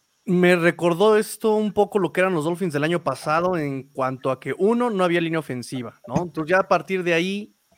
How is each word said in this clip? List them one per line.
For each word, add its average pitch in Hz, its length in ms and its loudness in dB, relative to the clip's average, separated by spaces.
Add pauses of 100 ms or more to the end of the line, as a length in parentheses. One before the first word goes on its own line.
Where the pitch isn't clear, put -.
(260)
me 180 280 4
recordó 175 640 4
esto 214 380 0
un 214 180 0
poco 208 260 0
lo 170 140 0
que - 80 -2
eran 185 140 2
los 147 100 0
Dolphins 170 300 -2
del 147 100 0
año 170 180 -2
pasado 160 540 -2
en 139 280 -4
cuanto 131 460 -4
a 127 80 -2
que, 135 200 -6
uno, 233 320 2
no 190 140 0
había 170 180 0
línea 165 160 -2
ofensiva, 123 680 -8
¿no? 135 160 -2
Entonces 160 280 -6
ya 185 80 4
a 190 100 0
partir 185 340 0
de 170 120 0
ahí, 190 400 -4 (220)